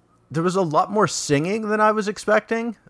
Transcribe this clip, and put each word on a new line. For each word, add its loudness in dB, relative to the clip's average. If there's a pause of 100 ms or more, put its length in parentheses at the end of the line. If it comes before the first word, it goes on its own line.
(320)
there -2
was 0
a 2
lot 2
more 4
singing -2
than 0
I 6
was -2
expecting. -2 (120)